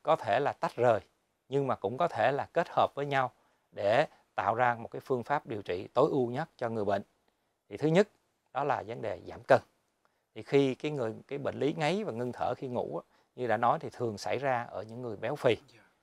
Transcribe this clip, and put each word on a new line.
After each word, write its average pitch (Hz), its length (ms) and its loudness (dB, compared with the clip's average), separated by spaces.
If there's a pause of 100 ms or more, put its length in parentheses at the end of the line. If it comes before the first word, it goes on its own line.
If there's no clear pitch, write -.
có 156 140 2
thể 110 240 0
là 135 120 0
tách - 240 -6
rời, 117 240 4 (480)
nhưng 139 180 0
mà 123 80 0
cũng 107 220 -4
có 170 120 0
thể 113 240 2
là 127 200 -4
kết 170 160 0
hợp - 260 2
với 143 120 -4
nhau 135 240 0 (420)
để 107 340 2 (280)
tạo 101 200 2
ra 120 200 2
một 117 160 -10
cái 135 100 -10
phương 123 220 -2
pháp 147 240 -4
điều 110 160 -6
trị 95 320 -6
tối 139 160 6
ưu 127 200 2
nhất 139 260 -4
cho 123 120 -2
người 113 160 -2
bệnh. 98 180 0 (640)
Thì 104 80 -10
thứ 151 120 0
nhất, 175 200 6 (440)
đó 135 120 -2
là 123 220 0
vấn 120 160 -10
đề 98 240 -6
giảm 90 220 -14
cân. 131 120 8 (720)
Thì 110 80 -12
khi 139 320 4
cái 151 160 -6
người, 117 240 -4 (140)
cái 139 100 -8
bệnh 113 200 -6
lý 135 200 0
ngáy 170 260 0
và 156 80 -6
ngưng 120 200 -4
thở - 220 -2
khi 135 140 -10
ngủ 123 280 -4
á, 170 60 -8 (340)
như 127 100 -4
đã 110 100 2
nói 120 220 2
thì 143 140 -10
thường 113 260 -4
xảy 101 200 -4
ra 127 320 -2
ở 92 120 -10
những 117 200 -12
người 117 140 -8
béo 113 200 -6
phì. 120 200 4 (460)